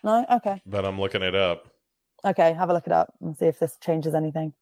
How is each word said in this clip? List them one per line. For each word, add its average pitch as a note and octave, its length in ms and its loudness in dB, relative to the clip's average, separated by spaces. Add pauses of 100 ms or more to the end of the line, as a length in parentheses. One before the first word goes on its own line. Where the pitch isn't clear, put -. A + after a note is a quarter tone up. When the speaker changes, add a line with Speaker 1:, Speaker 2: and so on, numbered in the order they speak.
Speaker 1:
No? A3+ 280 2
Okay. G3+ 340 -2
Speaker 2:
But - 200 -2
I'm - 140 -4
looking G2 240 -2
it F#2 120 0
up. F2+ 320 0 (560)
Speaker 1:
Okay, E3+ 300 4
have F3 160 -2
a F3+ 40 4
look E3+ 140 -2
it E3+ 60 0
up E3 280 2
and E3 160 -8
see E3 100 0
if D#3 120 -2
this D#3+ 240 -4
changes D#3+ 320 -2
anything. D#3 460 -4